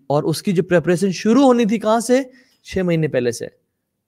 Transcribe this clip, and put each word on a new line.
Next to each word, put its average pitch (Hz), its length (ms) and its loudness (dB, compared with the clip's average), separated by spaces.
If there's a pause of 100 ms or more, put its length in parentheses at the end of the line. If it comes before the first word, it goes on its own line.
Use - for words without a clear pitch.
और 143 160 0
उसकी 165 280 -4
जो 175 100 0
प्रिपरेशन 180 480 0
शुरू 226 340 2
होनी 240 200 4
थी 220 120 0
कहाँ 220 240 0
से? 254 300 0 (340)
छह - 180 -6
महीने 165 240 0
पहले 123 240 -2
से। - 260 -12 (500)